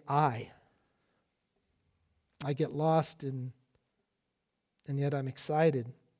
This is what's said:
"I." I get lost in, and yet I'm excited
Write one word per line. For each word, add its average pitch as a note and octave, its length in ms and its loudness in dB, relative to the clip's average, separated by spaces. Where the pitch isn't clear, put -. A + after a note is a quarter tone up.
"I." C#3+ 420 2
I C#3+ 60 -2
get D3 220 -2
lost D#3 500 0
in, C3 300 -6
and C#3 140 -4
yet C#3+ 140 0
I'm C3+ 160 -2
excited D3+ 580 2